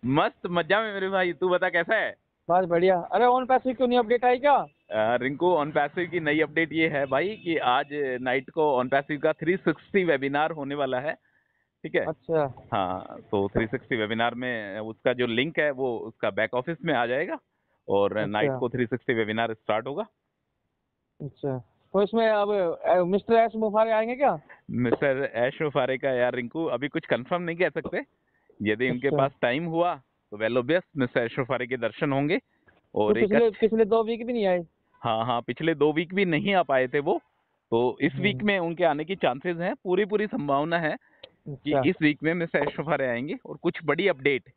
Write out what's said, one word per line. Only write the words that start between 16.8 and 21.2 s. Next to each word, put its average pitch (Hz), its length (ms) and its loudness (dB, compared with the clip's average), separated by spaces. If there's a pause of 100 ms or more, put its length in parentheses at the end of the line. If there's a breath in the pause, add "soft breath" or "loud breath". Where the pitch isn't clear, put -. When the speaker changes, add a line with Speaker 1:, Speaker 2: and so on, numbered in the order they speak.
Speaker 1:
में 165 80 0
आ 120 120 2
जाएगा 147 340 -4 (500)
और 101 220 4
Speaker 2:
अच्छा। 104 140 -2
Speaker 1:
नाइट 107 340 0
को 123 100 -2
थ्री 123 160 -2
सिक्सटी 127 280 -2
वेबिनार 113 400 0
स्टार्ट 110 340 -2
होगा। 160 180 -6 (1160)